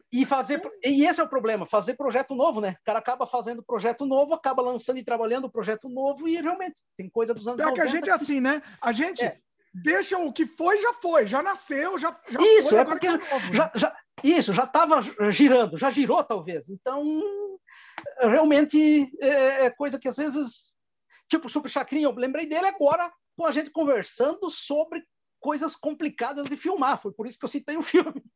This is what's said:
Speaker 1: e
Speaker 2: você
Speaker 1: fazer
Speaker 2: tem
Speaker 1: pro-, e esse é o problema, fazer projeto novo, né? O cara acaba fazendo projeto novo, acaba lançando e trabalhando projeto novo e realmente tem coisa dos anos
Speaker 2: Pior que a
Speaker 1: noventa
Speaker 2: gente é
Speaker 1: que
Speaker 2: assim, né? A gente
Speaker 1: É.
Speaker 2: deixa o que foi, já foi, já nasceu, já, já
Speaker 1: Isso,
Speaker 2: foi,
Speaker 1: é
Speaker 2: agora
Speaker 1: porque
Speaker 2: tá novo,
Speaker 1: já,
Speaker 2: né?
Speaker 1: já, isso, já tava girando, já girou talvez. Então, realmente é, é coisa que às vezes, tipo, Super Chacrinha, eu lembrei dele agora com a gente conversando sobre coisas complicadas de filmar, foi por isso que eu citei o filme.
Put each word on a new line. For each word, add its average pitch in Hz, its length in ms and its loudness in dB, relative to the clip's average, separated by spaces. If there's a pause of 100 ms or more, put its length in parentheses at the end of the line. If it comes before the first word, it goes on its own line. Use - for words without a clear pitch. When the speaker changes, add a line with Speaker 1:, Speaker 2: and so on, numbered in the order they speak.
(100)
Speaker 1:
e 247 100 0
Speaker 2:
você 269 60 2
Speaker 1:
fazer 262 320 -2
Speaker 2:
tem 381 120 -12
Speaker 1:
pro-, - 140 -20
e 277 220 4
esse 339 140 2
é - 20 2
o 285 60 -4
problema, 220 380 -2
fazer 214 280 -2
projeto 269 400 -2
novo, 254 260 0
né? 190 200 -4
O - 40 -20
cara 220 140 -2
acaba 247 280 -4
fazendo 233 360 -6
projeto 233 440 -4
novo, 277 260 2
acaba 262 300 -2
lançando 247 360 -4
e 240 60 -12
trabalhando 233 460 -4
projeto 220 380 -6
novo 269 380 -4
e 330 140 -2
realmente 359 420 -6 (140)
tem 190 140 -14
coisa 226 240 -2
dos 214 120 -14
anos 247 120 -6
Speaker 2:
Pior 302 160 0
que 294 60 -2
a 320 40 0
Speaker 1:
noventa 277 140 0
Speaker 2:
gente 349 120 -6
é 349 60 2
Speaker 1:
que 302 60 -2
Speaker 2:
assim, 285 180 -2
né? 285 220 0 (180)
A 240 120 -2
gente 302 300 -4
Speaker 1:
É. 226 160 -4 (360)
Speaker 2:
deixa 339 440 0
o 311 140 -4
que 320 140 -2
foi, 381 340 0
já 466 140 0
foi, 330 320 2
já 254 160 -2
nasceu, 359 560 -4
já, 311 200 -6 (100)
já 240 120 -2
Speaker 1:
Isso, 403 300 8
Speaker 2:
foi, 214 80 6
Speaker 1:
é - 20 8
Speaker 2:
agora 302 180 0
Speaker 1:
porque 349 200 0
Speaker 2:
tá - 160 -10
novo, 185 200 -2
Speaker 1:
já, 285 120 4
Speaker 2:
né? - 80 -6
Speaker 1:
já, 233 220 0 (280)
isso, 285 300 4
já 247 120 2
tava 302 360 4 (280)
girando, 240 460 6
já 262 140 0
girou 285 340 2
talvez. 170 460 -8
Então, 262 340 -6 (1120)
realmente 294 1000 4
é, 269 460 2
é 247 40 2
coisa 269 280 -4
que 262 100 -8
às - 80 -6
vezes, 277 560 -6 (560)
tipo, 320 200 -2
Super 294 200 -6
Chacrinha, 285 380 -2
eu 262 60 0
lembrei 262 340 -4
dele 320 200 0
agora 339 460 2 (240)
com 330 100 -2
a 294 60 0
gente 294 180 -4
conversando 294 800 -2
sobre 311 520 -4 (400)
coisas 302 320 -4
complicadas 285 720 -6
de 285 120 -8
filmar, 277 420 -2
foi 202 120 -10
por 220 140 -12
isso 247 120 -16
que - 80 -10
eu - 20 -6
citei 294 260 -8
o 320 80 -4
filme. - 400 0 (140)